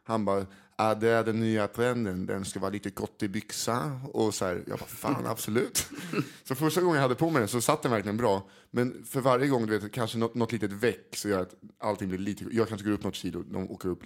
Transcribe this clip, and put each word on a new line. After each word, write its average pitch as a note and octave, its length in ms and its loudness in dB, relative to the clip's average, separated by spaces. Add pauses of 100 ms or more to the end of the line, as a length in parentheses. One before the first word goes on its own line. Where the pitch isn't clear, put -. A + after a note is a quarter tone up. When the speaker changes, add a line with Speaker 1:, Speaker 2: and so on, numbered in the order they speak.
Speaker 1:
han A2 220 0
bara, G2 200 2 (300)
"Ah, A2 200 4
det A2 140 2
är A#2 140 6
den A2 160 0
nya A2 280 2
trenden, A2+ 580 0
den G2 200 -4
ska G2 140 -8
vara F#2+ 120 -2
lite G2+ 180 -4
kort G#2 340 -6
i G#2+ 40 0
byxa." B2 720 -2 (140)
Och A2 200 2
så - 120 -2
här, F2+ 220 -2
jag - 120 -6
bara, - 60 -10
"Fan, - 400 -4
Speaker 2:
<laughs> - 0 -
Speaker 1:
absolut." A2+ 640 -2 (560)
Så - 120 -2
första D#3 260 2
gången F3 140 4
jag C#3 60 4
hade B2 140 4
på D#3+ 140 2
mig D#3 100 4
den G#2+ 80 4
så A#2 140 0
satt D3 200 4
den C3+ 100 2
verkligen G#2 260 0
bra. G2+ 320 2 (220)
Men B2 340 0
för C3+ 160 -2
varje B2+ 260 4
gång, B2 200 2
du G#2+ 120 2
vet, G2+ 120 -6
kanske A2+ 260 -2
något, A2+ 180 0
något A#2 160 0
litet G#2 200 -2
väck G#2 440 0
så - 140 -4
gör F#2+ 120 4
att F#2 140 -6 (240)
allting G#2 300 -2
blir F#2 100 -2
lite, G2+ 320 -4
jag A2+ 160 4
kanske G2+ 200 -4
går G#2 80 2
upp G2 80 -8
något G2 120 -2
kilo, E2+ 280 -6
de F#2+ 280 -6
åker F#2+ 180 -4
upp F2 160 -4